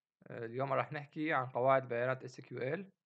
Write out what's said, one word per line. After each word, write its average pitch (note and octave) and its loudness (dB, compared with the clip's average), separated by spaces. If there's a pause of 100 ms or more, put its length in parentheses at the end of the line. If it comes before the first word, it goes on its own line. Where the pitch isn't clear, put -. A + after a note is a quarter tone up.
(280)
آه، A#2 -10
اليوم C3 -2
راح B2 0
نحكي D3+ -4
عن C3 2
قواعد B2+ 4
بيانات B2 0
إس B2+ -14
كيو A#2+ -10
إل. E3 -4 (140)